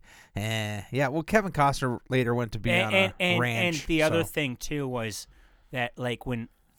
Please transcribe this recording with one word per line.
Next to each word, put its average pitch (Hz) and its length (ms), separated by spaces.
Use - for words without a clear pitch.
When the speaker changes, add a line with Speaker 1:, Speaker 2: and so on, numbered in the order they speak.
Speaker 1:
Eh, 107 480
yeah, 135 180
well, 156 140
Kevin 202 280
Costner 135 560
later 127 260
went 120 200
to 113 60
be 104 120
Speaker 2:
And, 180 160
Speaker 1:
on 185 60
Speaker 2:
and, 190 260
Speaker 1:
a 190 40
Speaker 2:
and, 180 180
Speaker 1:
ranch, 160 380
Speaker 2:
and - 80
the 160 160
other 160 200
Speaker 1:
so. - 60
Speaker 2:
thing, 139 260
too, 143 320
was 113 400
that, 120 260
like, 123 280
when 120 220